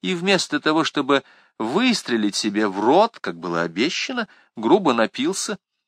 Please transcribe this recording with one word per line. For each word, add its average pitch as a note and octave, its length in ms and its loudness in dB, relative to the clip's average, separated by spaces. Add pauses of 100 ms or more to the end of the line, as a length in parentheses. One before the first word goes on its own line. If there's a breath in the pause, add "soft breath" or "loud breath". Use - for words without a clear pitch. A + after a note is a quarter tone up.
и F#3 120 -2
вместо E3+ 460 0
того, D#3 240 2
чтобы C#3 400 0 (340 soft breath)
выстрелить A#2+ 800 0
себе G#2+ 320 0
в G2 120 -4
рот, D#3 400 4
как F2 180 -8
было E2+ 240 -2
обещано, C#3 640 -4 (280 soft breath)
грубо C#3+ 380 2
напился, C3 640 -2 (300)